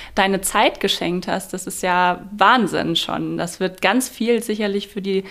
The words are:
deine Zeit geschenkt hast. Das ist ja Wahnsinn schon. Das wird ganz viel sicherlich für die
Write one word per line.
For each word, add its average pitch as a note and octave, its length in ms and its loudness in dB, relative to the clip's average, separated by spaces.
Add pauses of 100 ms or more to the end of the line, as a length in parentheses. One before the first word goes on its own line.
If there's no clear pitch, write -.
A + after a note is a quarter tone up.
(140)
deine F#3+ 260 2
Zeit A3 400 2
geschenkt F3+ 480 -2
hast. F#3+ 240 -4
Das F#3 140 -8
ist - 160 -8
ja F3+ 380 2 (140)
Wahnsinn G3+ 600 4
schon. D#3+ 400 -4
Das E3+ 240 -6
wird F#3 220 -2
ganz B3 260 2
viel A3+ 340 0
sicherlich G#3 460 -4
für G3+ 140 -8
die F#3+ 280 -2